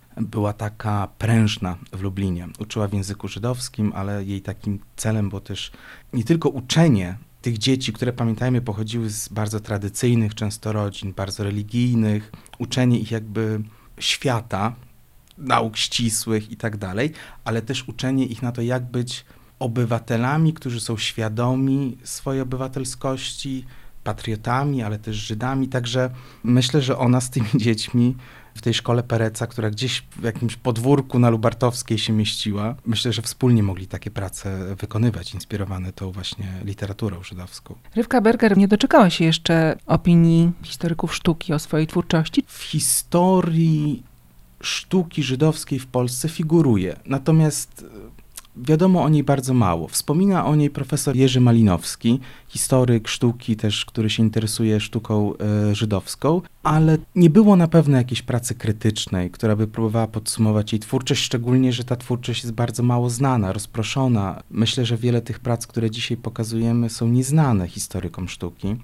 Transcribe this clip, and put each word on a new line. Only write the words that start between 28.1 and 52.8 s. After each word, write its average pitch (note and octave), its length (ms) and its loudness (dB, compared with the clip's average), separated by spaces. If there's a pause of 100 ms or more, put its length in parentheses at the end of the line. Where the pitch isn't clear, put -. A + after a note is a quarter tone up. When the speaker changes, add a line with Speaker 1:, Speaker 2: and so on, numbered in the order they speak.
Speaker 1:
w - 80 -18
tej A#2 120 0
szkole A#2+ 280 0
Pereca, A2+ 440 -2
która A2 240 -4
gdzieś A#2 320 -4 (140)
w - 60 -10
jakimś A2+ 340 -4
podwórku C3 640 2
na B2 120 6
Lubartowskiej A2+ 680 0
się A2+ 140 -2
mieściła, G#2+ 600 -2 (120)
myślę, A2+ 260 -2
że A2 100 -4
wspólnie A#2+ 400 2
mogli F#2+ 240 -4
takie - 240 -10
prace F#2+ 640 -8
wykonywać, G#2+ 600 -2
inspirowane F#2+ 580 -6
tą F#2+ 200 -8
właśnie F#2+ 340 -10 (180)
literaturą G2 580 -8
żydowską. - 520 -16 (220)
Speaker 2:
Rywka A#3+ 240 0
Berger A3 360 4
nie G3 120 6
doczekała G#3 420 6
się - 140 0
jeszcze D#3+ 520 2 (100)
opinii E3 640 6 (100)
historyków E3 520 -4
sztuki D#3+ 400 -2
o D3 40 0
swojej D#3 280 0
twórczości. E3+ 600 0
Speaker 1:
W - 160 -18
historii E3 1400 2 (580)
sztuki - 640 -2
żydowskiej C#3 560 0
w B2+ 80 -8
Polsce B2 420 -2
figuruje. D3 680 2 (100)
Natomiast, D3+ 760 0 (340)
e, - 40 -20 (340)
wiadomo D#3 460 4
o C3+ 60 2
niej D3+ 160 4
bardzo C3 300 2
mało. F2 340 2
Wspomina E3+ 580 2
o D3 100 4
niej D3 140 4
profesor C#3 460 -2
Jerzy B2+ 240 4
Malinowski, A#2 800 4 (280)
historyk B2 600 2